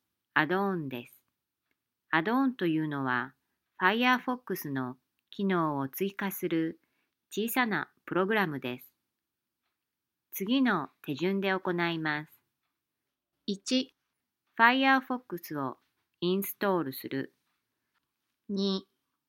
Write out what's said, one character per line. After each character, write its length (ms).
ア 140
ド 120
オ 140
ン 160
で 180
す。 60
ア 140
ド 100
オ 140
ン 80
と 100
い 140
う 80
の 180
は 300
Firefox 920
の 240
機 160
能 320
を 100
追 240
加 200
す 180
る 300
小 180
さ 200
な 240
プ 80
ロ 100
グ 80
ラ 140
ム 120
で 200
す。 60
次 300
の 260
手 100
順 280
で 100
行 220
い 260
ま 260
す。 60
一、 480
Firefox 1080
を 140
イ 140
ン 60
ス 160
ト 220
ー 60
ル 80
す 140
る。 280
二、 360